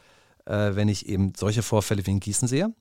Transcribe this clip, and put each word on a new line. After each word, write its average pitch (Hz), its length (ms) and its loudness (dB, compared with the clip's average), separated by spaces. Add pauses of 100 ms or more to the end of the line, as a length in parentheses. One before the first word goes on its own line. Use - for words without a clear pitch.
(460)
äh, 104 300 0
wenn 104 140 2
ich 101 180 -2
eben 95 300 0
solche 107 260 0
Vorfälle 101 420 0
wie 92 60 0
in 98 80 2
Gießen 104 300 -2
sehe 180 320 0